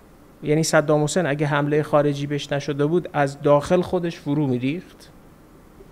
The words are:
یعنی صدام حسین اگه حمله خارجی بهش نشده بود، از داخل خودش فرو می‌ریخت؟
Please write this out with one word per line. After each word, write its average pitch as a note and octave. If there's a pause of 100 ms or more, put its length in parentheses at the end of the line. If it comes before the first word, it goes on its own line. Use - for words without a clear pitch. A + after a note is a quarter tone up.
(420)
یعنی D3+
صدام D3+
حسین E3
اگه D3
حمله D3
خارجی D3
بهش C#3+
نشده C#3+
بود، E3
از C#3
داخل D3
خودش F3
فرو D3
می‌ریخت؟ C3 (800)